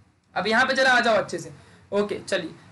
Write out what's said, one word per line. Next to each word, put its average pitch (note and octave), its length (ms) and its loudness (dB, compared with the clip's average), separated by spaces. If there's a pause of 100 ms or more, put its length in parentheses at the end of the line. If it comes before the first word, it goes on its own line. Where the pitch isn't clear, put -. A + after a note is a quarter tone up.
(360)
अब F#3 120 -4
यहाँ A3+ 180 4
पे C4 80 0
जरा C4+ 180 4
आ B3 80 4
जाओ A3+ 160 2
अच्छे F3+ 240 -2
से। D3 140 -14 (380)
ओके, G3+ 280 -2
चलिए, F3+ 360 -6 (160)